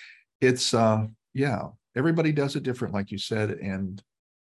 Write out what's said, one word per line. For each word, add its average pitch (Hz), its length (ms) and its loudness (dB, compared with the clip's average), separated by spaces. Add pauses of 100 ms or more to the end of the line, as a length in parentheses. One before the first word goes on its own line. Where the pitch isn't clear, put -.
(420)
it's, 127 320 2
uh, 110 340 4 (260)
yeah, 131 340 -2 (280)
everybody 160 360 2
does 143 240 0
it 139 80 -4
different, 120 320 -4
like 101 160 -4
you 98 80 -8
said. 107 320 -2
And, 95 500 -6 (460)